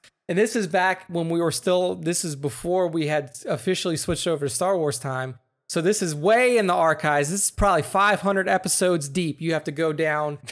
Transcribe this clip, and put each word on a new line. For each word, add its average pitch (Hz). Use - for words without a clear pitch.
And 175
this 240
is 208
back 185
when 170
we 170
were 170
still, 180
this 170
is 151
before 175
we 160
had 147
officially 180
switched 175
over 143
to 127
Star 185
Wars 147
time. 131
So 175
this 190
is 160
way 233
in 202
the 180
archives. 151
This 196
is -
probably 185
five 196
hundred 190
episodes 185
deep. 156
You 160
have 156
to 160
go 156
down 151